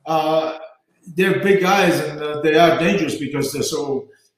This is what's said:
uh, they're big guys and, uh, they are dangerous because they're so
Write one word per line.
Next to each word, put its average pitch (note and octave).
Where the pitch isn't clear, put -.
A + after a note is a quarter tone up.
uh, D#3+
they're F#3
big G3
guys F3+
and, -
uh, D3+
they D#3
are E3
dangerous E3
because C#3
they're C#3
so C#3